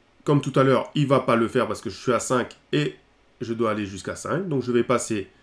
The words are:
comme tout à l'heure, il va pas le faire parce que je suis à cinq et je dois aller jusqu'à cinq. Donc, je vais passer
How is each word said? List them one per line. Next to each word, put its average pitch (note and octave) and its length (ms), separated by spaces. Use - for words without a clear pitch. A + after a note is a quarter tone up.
comme C#3+ 160
tout C#3 180
à C3+ 60
l'heure, B2+ 320
il D3 100
va C3 140
pas A#2+ 160
le A2+ 100
faire A2 220
parce G#2 120
que G#2+ 100
je F#2 60
suis - 160
à A2+ 60
cinq A#2+ 380
et D3 240
je A2+ 140
dois A2 160
aller G#2 160
jusqu'à F#2+ 300
cinq. E3 320
Donc, C3+ 160
je A#2+ 80
vais A#2+ 100
passer A#2 480